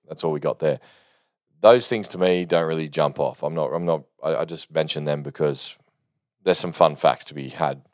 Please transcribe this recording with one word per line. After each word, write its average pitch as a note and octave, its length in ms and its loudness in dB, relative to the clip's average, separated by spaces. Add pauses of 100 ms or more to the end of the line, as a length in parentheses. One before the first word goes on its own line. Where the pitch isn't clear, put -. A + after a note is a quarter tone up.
That's - 160 -12
all E2 80 0
we D2+ 80 -2
got D2 220 -4
there. D2 180 0 (840)
Those A#2+ 280 8
things G#2+ 200 -4
to F2+ 100 -12
me F2+ 260 2
don't E2 240 0
really D#2+ 200 -2
jump D2 300 0
off. C2+ 240 -2
I'm D2+ 120 -4
not, D2 200 -2
I'm F2 100 -4
not, D#2+ 200 0 (180)
I, D#2 140 -2
I D#2+ 80 -2
just D#2+ 260 -12
mention D#2 360 -2
them D2 180 -4
because C#2+ 500 -4 (680)
there's F#2 140 2
some F2+ 140 -6
fun D#2 220 4
facts C#2+ 320 0
to D2 80 -18
be C#2 140 -10
had C#2 340 -4 (120)